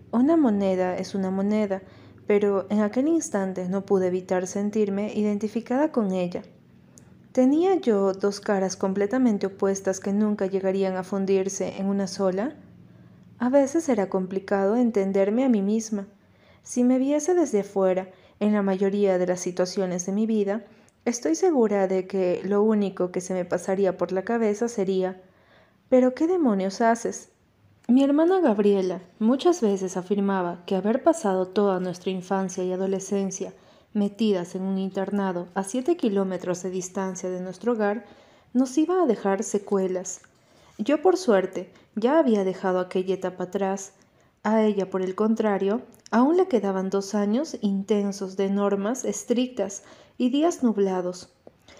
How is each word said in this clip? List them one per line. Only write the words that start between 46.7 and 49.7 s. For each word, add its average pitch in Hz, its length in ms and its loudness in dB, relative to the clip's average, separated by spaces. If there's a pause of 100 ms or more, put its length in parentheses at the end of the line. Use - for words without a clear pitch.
dos 196 240 -2
años 214 460 -2
intensos 196 760 -2
de 196 140 0
normas 202 520 0
estrictas 214 800 -4 (340)